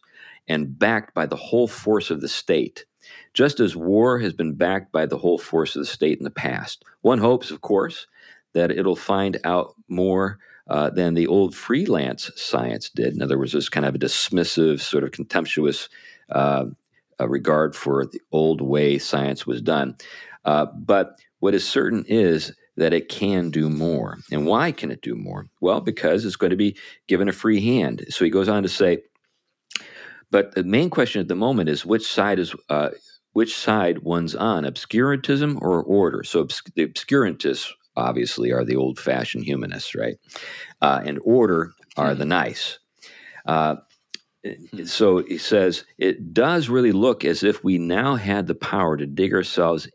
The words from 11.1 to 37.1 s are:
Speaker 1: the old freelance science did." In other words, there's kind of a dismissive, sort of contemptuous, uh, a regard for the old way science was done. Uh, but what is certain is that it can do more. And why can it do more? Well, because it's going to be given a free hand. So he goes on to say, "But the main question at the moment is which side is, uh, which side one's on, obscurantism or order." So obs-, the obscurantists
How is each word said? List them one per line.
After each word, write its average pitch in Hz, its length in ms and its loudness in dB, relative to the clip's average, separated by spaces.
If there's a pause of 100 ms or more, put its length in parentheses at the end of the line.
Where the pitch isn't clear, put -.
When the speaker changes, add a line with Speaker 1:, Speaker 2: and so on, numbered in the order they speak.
Speaker 1:
the 85 140 2
old 95 280 2
freelance 87 800 -2
science 60 540 -4
did." - 260 -2
In 71 60 -4
other 69 160 0
words, 65 140 -2
there's 71 180 -2
kind 71 160 -2
of 65 100 -2
a 65 40 -4
dismissive, 80 800 0
sort 73 220 0
of 69 80 -4
contemptuous, 76 800 -4 (420)
uh, 69 340 2 (540)
a 62 80 -2
regard 76 480 0
for 69 300 0
the - 160 -14 (100)
old 78 300 2
way 71 380 2
science 69 480 -4
was 60 120 -4
done. 69 380 -2 (480)
Uh, 76 220 2
but - 520 0 (200)
what 98 160 2
is 92 120 0
certain 107 400 0
is 85 460 2 (220)
that 82 180 2
it 85 160 0
can 95 400 -2
do 78 220 0
more. 76 480 -2 (120)
And 73 140 -2
why 123 260 2
can 80 200 -8
it - 100 -12
do 60 140 -6
more? 92 320 -10 (120)
Well, 92 220 2
because 90 440 0
it's 95 100 -6
going 90 160 0
to 92 40 0
be 101 220 0 (300)
given 95 200 2
a 98 60 0
free 107 260 2
hand. 101 500 0
So - 140 0
he 87 60 4
goes 95 180 2
on 104 140 2
to 92 80 0
say, 90 300 2 (1300)
"But 101 240 2
the 95 100 0
main 127 280 2
question 123 280 0
at 87 80 -2
the 87 80 -2
moment 104 340 0
is - 160 -2
which 110 220 0
side 101 300 0
is, 87 160 -2 (160)
uh, 76 220 0 (420)
which 113 240 2
side 98 460 0
one's 85 320 -2
on, 98 280 0
obscurantism 139 960 -2
or 85 220 2
order." 92 420 2
So - 180 0
obs-, - 200 -4 (140)
the - 120 2
obscurantists 92 840 -2 (240)